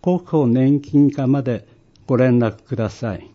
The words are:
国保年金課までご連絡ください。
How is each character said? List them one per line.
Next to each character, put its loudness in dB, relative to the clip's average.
国 -2
保 -2
年 2
金 2
課 -6
ま 0
で -6
ご 0
連 4
絡 -2
く -10
だ -4
さ -10
い。 -18